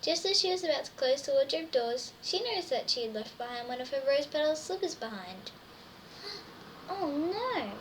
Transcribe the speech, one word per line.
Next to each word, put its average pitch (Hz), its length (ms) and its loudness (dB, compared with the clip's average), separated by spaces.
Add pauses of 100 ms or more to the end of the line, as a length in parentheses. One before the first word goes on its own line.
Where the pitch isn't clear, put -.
Just 330 240 0
as 392 120 4
she 370 140 4
was 370 100 2
about 302 220 2
to - 80 -10
close 269 300 2
the 285 100 -4
wardrobe 277 400 4
doors, 240 400 2 (100)
she 392 220 0
noticed 427 260 -2
that 247 200 0
she 247 140 2
had 220 100 -4
left 214 240 -6
behind 240 320 -6
one 247 100 -4
of 254 120 -6
her 269 140 0
rose 571 220 6
petal 311 300 4
slippers 370 360 -2
behind. 196 580 -8 (720)
<gasps> - 680 -14
Oh 381 180 0
no! 311 720 0